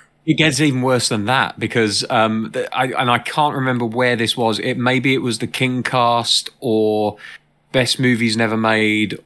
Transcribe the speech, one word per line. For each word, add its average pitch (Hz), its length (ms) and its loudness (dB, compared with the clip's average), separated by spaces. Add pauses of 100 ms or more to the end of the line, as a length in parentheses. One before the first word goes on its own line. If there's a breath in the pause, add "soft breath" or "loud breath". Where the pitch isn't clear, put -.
(260 loud breath)
It 156 80 4
gets 143 260 2
even 135 220 2
worse 127 260 2
than 104 160 -2
that 120 340 0
because, 110 520 0
um, 110 420 0
th-, 127 220 -4
I, 131 180 0
and 127 180 0
I 120 80 4
can't - 360 -2
remember 127 320 -2
where 123 300 0
this 110 200 0
was. 113 240 0
It, 127 160 -4
maybe 127 380 0
it 127 80 -2
was 117 160 -2
the 117 80 -6
King 127 360 -2
Cast 117 680 0 (100)
or 107 560 2 (560 loud breath)
Best 127 260 0
Movies 120 380 2
Never 113 200 0
Made 107 680 0